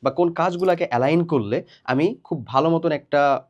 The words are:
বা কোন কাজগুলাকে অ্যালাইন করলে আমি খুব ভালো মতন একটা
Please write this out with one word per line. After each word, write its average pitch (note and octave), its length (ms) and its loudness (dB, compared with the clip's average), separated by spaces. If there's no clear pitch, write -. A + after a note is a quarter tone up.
বা C3+ 60 0
কোন F3 80 4
কাজগুলাকে F3 520 0
অ্যালাইন C#3 300 2
করলে A#2 260 -2
আমি C3+ 140 0
খুব E3+ 100 -4
ভালো C#3 220 2
মতন E3 260 0
একটা C#3+ 220 -2